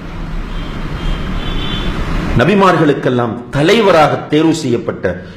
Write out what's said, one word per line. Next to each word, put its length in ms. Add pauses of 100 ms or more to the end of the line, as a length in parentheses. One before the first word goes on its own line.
(2500)
நபிமார்களுக்கெல்லாம் 1120
தலைவராக 680
தேர்வு 400
செய்யப்பட்ட 680 (120)